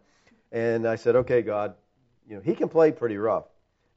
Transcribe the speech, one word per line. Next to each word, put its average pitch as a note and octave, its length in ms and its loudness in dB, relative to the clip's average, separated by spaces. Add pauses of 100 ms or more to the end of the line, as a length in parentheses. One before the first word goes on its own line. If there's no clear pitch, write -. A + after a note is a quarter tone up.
(500)
And A#2 360 -2
I A2+ 100 0
said, A#2 200 2
"Okay, B2 260 2
God, G#2 320 -4 (520)
you G#2+ 100 -16
know, F#2+ 60 -16
he C#3 120 -2
can - 140 -4
play D#3+ 240 4
pretty A2 260 -4
rough. G#2 260 -2 (520)